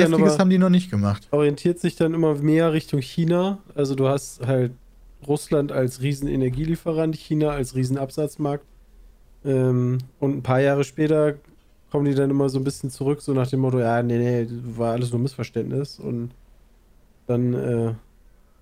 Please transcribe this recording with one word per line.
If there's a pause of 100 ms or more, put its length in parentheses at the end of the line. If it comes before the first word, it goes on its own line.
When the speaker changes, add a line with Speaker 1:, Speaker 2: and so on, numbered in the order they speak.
Speaker 1:
dann
Speaker 2:
Heftiges
Speaker 1:
aber
Speaker 2:
haben
die
noch
nicht
gemacht.
Speaker 1:
orientiert
sich
dann
immer
mehr
Richtung
China. (160)
Also
du
hast
halt (540)
Russland
als
riesen
Energielieferant,
China
als
riesen
Absatzmarkt. (800)
Ähm, (200)
und
ein
paar
Jahre
später (580)
kommen
die
dann
immer
so
ein
bisschen
zurück,
so
nach
dem
Motto,
ja,
nee,
nee, (280)
war
alles
nur
Missverständnis.
Und (960)
dann...
Äh, (680)